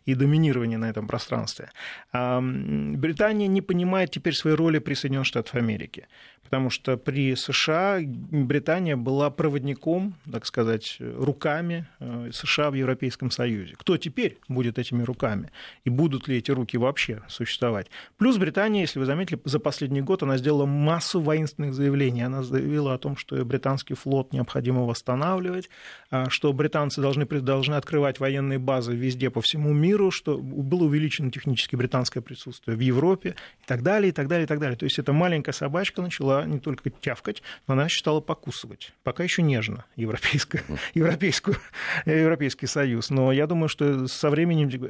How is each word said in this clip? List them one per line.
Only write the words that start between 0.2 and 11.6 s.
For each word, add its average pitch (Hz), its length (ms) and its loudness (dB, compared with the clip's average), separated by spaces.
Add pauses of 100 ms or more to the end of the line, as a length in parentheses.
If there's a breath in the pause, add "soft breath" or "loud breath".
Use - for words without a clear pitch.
на 113 140 -2
этом 107 180 -4
пространстве. 113 640 -4 (420 loud breath)
А, 123 280 0
м, 143 580 -2
Британия 202 500 0
не 190 140 2
понимает 180 500 0
теперь 151 220 -2
своей 156 240 0
роли 160 220 2
при 147 140 -4
Соединённых 135 340 -2
Штатах - 280 -4
Америки, 113 520 -4 (360 loud breath)
потому 131 260 -2
что 127 280 -2
при 135 380 0
С - 180 -4
Ш - 200 2
А 190 280 2
Британия 143 960 0
была 135 320 2
проводником, 151 840 0 (140)
так 120 160 -6
сказать, 113 540 -2
руками, 147 880 -4 (120)